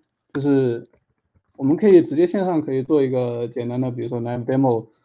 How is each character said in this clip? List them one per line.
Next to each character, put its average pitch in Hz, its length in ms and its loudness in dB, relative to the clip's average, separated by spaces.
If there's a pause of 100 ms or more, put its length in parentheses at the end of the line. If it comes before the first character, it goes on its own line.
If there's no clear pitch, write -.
(320)
就 143 80 -6
是 135 480 0 (680)
我 139 80 -6
们 143 120 2
可 214 120 2
以 180 140 10
直 139 140 -6
接 175 100 2
线 190 200 -2
上 165 160 -2
可 147 100 -8
以 135 100 -2
做 147 200 2
一 131 80 0
个 120 380 -4
简 120 200 -8
单 123 120 -6
的， 127 100 -4
比 123 120 -8
如 117 60 -6
说 120 120 -6
来 120 180 -6
demo， 123 500 0 (160)